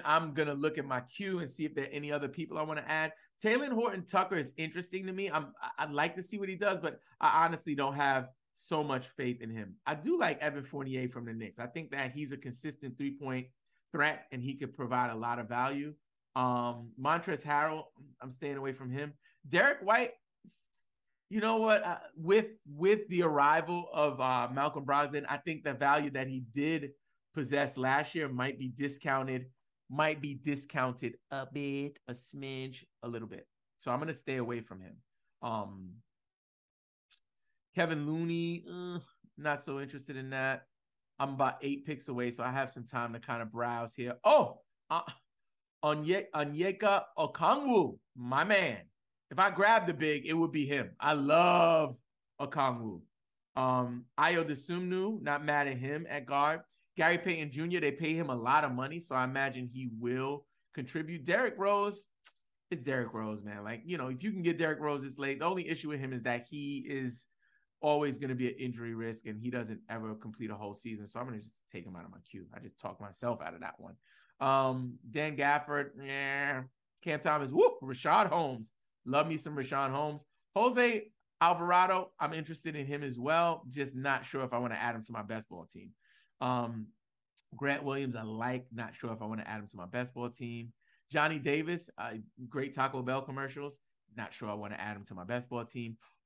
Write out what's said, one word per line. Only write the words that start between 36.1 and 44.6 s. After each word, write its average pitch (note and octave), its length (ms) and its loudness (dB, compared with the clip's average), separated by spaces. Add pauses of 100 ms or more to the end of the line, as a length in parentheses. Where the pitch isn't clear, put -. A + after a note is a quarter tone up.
Kevin D#3+ 320 2
Looney, E3+ 640 -2
uh, F3+ 280 -8 (380)
not C#3+ 260 -2
so C#3 180 -6
interested C#3 340 -12
in C3 160 -10
that. C3+ 320 -2 (560)
I'm C#3 140 -2
about C3 280 2
eight C#3 240 -4
picks D3 220 -8
away, B2 240 -2
so A#2+ 120 -6
I B2+ 80 -2
have C3 200 -2
some B2 140 -12
time A#2 280 -6
to A#2 60 -10
kind A#2 220 -6
of A2 100 -8
browse A#2 420 -4
here. A#2+ 300 -6
Oh, C4+ 380 6 (280)